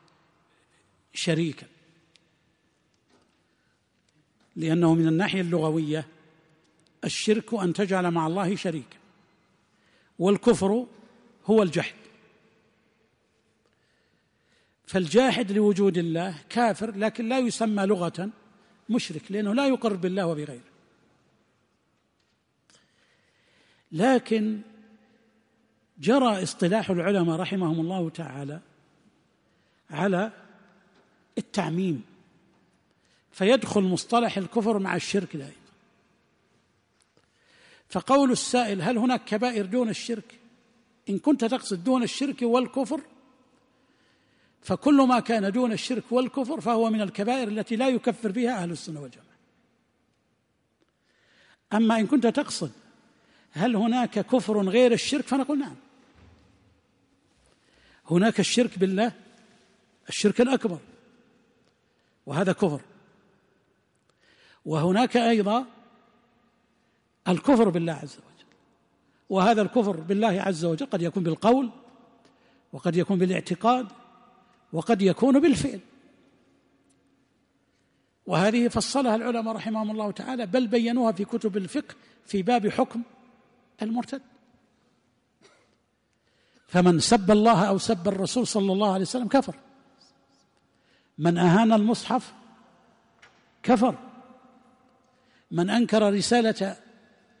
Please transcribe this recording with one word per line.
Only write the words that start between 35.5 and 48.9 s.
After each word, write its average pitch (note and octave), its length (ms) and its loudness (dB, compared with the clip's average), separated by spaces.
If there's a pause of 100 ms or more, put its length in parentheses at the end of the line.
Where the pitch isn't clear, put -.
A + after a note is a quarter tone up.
فقول C4+ 420 2
السائل: G#3+ 500 -2
"هل A3+ 160 -2
هناك B3 280 0
كبائر G#3+ 400 -2
دون A3+ 240 -2
الشرك؟" - 500 -10 (680)
إن G3 100 -2
كنت C4+ 260 0
تقصد G#3 380 -4
دون B3+ 200 2
الشرك C4+ 380 -6
والكفر، A#3+ 600 -2 (1600)
فكل C#4 340 2
ما B3+ 240 6
كان G#3 320 0
دون B3 200 0
الشرك G#3+ 400 -6
والكفر B3+ 500 -2
فهو A3+ 280 0
من A3 120 0
الكبائر G#3+ 460 -4
التي G#3+ 280 -6
لا B3+ 140 0
يكفر A3+ 420 -2
بها A#3 320 -2
أهل E3+ 80 -6
السنة D3+ 300 -12